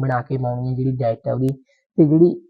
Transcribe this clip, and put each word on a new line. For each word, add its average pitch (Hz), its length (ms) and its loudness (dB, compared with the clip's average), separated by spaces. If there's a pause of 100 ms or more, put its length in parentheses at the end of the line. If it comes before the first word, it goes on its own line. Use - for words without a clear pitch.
ਬਣਾ 131 220 -2
ਕੇ 135 160 -6
ਪਾਉਣੀ 123 300 -4
ਹੈ 127 60 -4
ਜਿਹੜੀ 127 220 -2
ਡਾਈਟ 117 320 -4
ਆ 120 60 -2
ਉਹਦੀ। 131 140 0 (480)
ਤੇ 170 80 6
ਜਿਹੜੀ 160 460 4